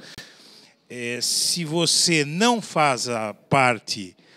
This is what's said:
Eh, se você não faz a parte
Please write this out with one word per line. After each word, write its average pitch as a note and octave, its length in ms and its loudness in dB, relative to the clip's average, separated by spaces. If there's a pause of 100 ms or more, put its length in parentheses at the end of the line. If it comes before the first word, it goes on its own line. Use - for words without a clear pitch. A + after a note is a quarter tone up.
(920)
Eh, A#2+ 300 -8
se - 440 -2
você D#3 600 2
não G#3 360 2
faz C3+ 480 0
a A2 240 -4
parte A2+ 840 0 (200)